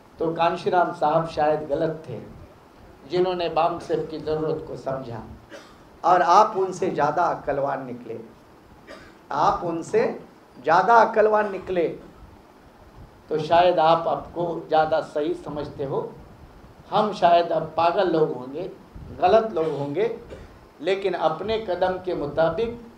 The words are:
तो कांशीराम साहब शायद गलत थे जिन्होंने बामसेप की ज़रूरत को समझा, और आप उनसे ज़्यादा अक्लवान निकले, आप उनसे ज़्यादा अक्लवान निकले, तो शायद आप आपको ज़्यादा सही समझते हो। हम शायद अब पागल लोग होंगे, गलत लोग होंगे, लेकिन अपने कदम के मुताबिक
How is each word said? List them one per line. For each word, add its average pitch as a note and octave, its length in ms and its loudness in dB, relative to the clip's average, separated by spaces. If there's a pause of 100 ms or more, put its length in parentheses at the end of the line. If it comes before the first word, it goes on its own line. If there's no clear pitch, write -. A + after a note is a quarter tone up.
(200)
तो E3 140 -2
कांशीराम F3 600 0
साहब D#3+ 340 0
शायद D3+ 420 0
गलत D#3 380 -2
थे A2 120 -10 (880)
जिन्होंने F3+ 400 0
बामसेप D#3+ 600 0
की D#3 100 -8
ज़रूरत D#3 480 -2
को C#3 100 -10
समझा, B2 440 -6 (800)
और F3 180 6
आप F#3+ 360 6
उनसे F#3 320 -2
ज़्यादा D3+ 360 0
अक्लवान C#3 600 -2
निकले, A#2 340 -12 (1120)
आप F#3 300 2
उनसे E3 400 0 (540)
ज़्यादा F3+ 380 4
अक्लवान G#3+ 560 4
निकले, F#3 360 -2 (1400)
तो D#3 100 -2
शायद E3+ 400 4
आप E3 280 4
आपको E3 600 -4
ज़्यादा D#3 360 2
सही D#3 320 -4
समझते D3 500 -8
हो। - 240 -4 (800)
हम G#3 240 0
शायद E3+ 380 4
अब D#3+ 260 -2
पागल F3 340 2
लोग D#3 220 2
होंगे, C#3 360 -10 (520)
गलत G3+ 320 4
लोग D#3+ 260 -2
होंगे, D#3 360 -2 (680)
लेकिन F#3+ 340 -2
अपने E3+ 440 -2
कदम F#3 400 -2
के F3 160 -4
मुताबिक E3 640 -2 (180)